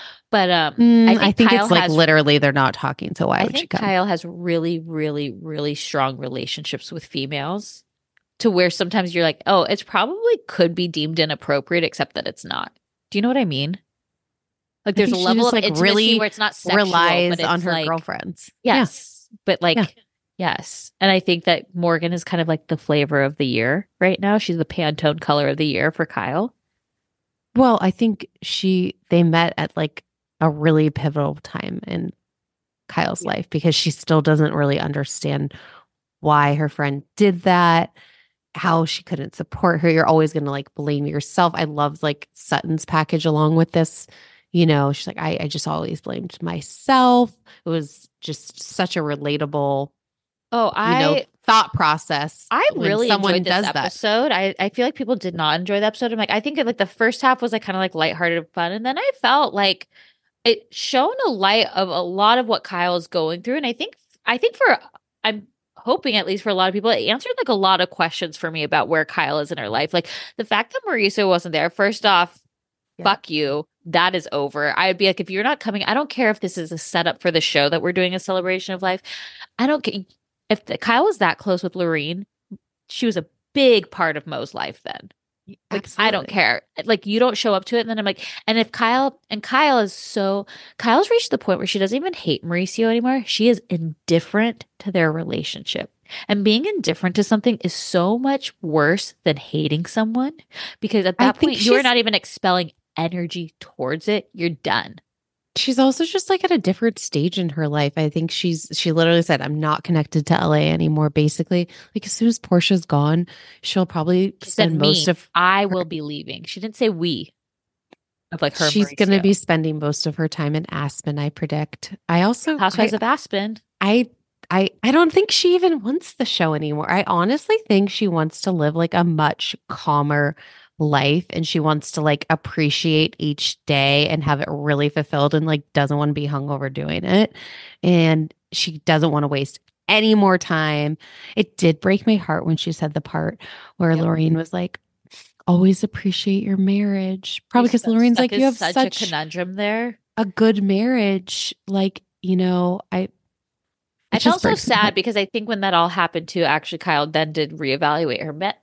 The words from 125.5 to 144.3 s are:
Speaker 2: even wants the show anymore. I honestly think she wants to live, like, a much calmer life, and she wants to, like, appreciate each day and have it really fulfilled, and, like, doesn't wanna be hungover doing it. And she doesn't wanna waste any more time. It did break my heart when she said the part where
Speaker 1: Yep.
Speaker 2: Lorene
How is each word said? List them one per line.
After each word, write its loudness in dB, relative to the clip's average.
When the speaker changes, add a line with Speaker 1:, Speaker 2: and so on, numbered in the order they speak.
Speaker 2:
even 2
wants -4
the -4
show 0
anymore. -2
I 2
honestly 0
think 4
she -2
wants -2
to -2
live, 0
like, 0
a 4
much 0
calmer 0
life, 2
and -4
she -2
wants 0
to, -4
like, 0
appreciate 0
each -4
day 2
and -2
have 0
it -2
really 0
fulfilled, 0
and, 2
like, 0
doesn't 2
wanna 0
be -4
hungover -4
doing -6
it. 2
And 4
she -4
doesn't 4
wanna 0
waste -4
any 4
more 6
time. -2
It -2
did 2
break 0
my 4
heart -4
when 0
she -6
said -6
the -4
part -6
where 2
Speaker 1:
Yep. 2
Speaker 2:
Lorene 2